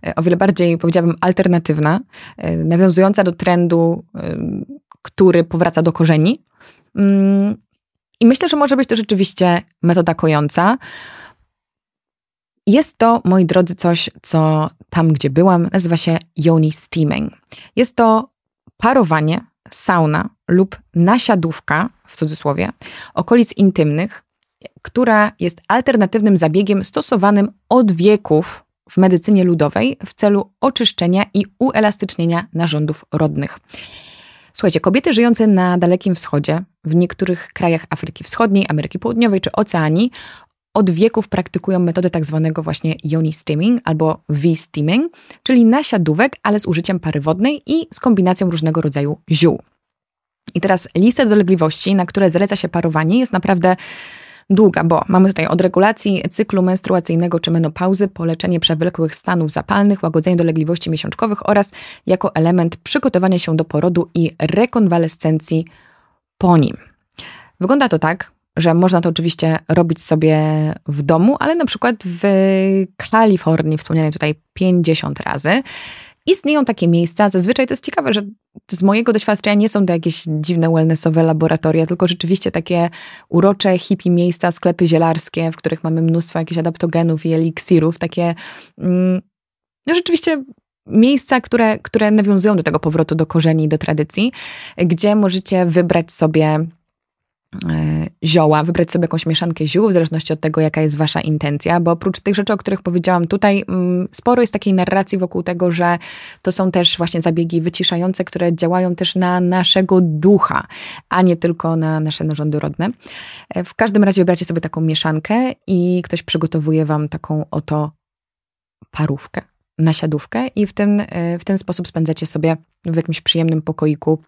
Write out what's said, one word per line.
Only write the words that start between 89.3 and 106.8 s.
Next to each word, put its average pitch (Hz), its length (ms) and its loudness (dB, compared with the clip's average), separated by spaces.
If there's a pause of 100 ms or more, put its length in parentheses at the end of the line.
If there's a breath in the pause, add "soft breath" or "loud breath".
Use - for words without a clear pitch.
no 320 80 0
rzeczywiście 339 500 0 (420)
miejsca, 254 540 2
które, 220 380 0
które 214 320 0
nawiązują 202 460 2
do 165 60 0
tego 156 180 -2
powrotu 160 340 0
do 160 120 0
korzeni 160 380 2
i 156 40 0
do 156 100 0
tradycji, 156 540 -2 (440 loud breath)
gdzie 180 400 2
możecie 185 500 0
wybrać 170 460 0
sobie, 156 540 0 (1000)
e, 78 380 -2 (180)
zioła, 156 400 2
wybrać 170 260 -2
sobie 175 140 0
jakąś 160 220 -4
mieszankę 160 400 -2
ziół 196 220 0
w 202 40 2
zależności 160 400 -2
od 156 80 -6
tego, 156 200 -2
jaka 156 200 0
jest 151 160 0
wasza 151 240 -2
intencja, 156 600 -2
bo 170 100 0
oprócz 170 300 -2
tych 196 140 -2
rzeczy, 202 180 -2
o 208 40 0
których 196 260 -6
powiedziałam 175 440 0
tutaj, 202 420 0
mm, 180 440 -2
sporo 240 300 0
jest 226 100 -2
takiej 196 220 -2
narracji 190 440 0
wokół 180 240 -4
tego, 175 300 -2
że 170 260 0 (440 loud breath)
to 185 100 -2
są 185 180 0
też 175 280 0